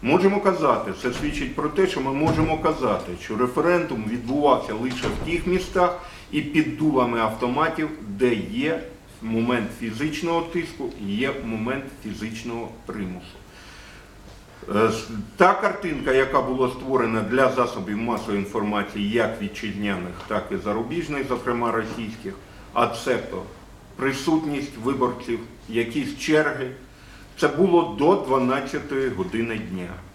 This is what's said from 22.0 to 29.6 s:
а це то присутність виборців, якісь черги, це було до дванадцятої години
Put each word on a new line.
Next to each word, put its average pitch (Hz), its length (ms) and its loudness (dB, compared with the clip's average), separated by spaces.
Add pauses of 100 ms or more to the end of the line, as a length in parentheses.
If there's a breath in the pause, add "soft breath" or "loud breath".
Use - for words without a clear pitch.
а 120 140 4
це 120 300 -2
то 92 260 -6 (540)
присутність 143 880 0
виборців, 123 540 0 (300)
якісь 117 500 -2
черги, 143 520 2 (680 loud breath)
це 151 100 4
було 170 500 4
до 156 160 6
дванадцятої 135 920 0
години 110 520 -2 (100)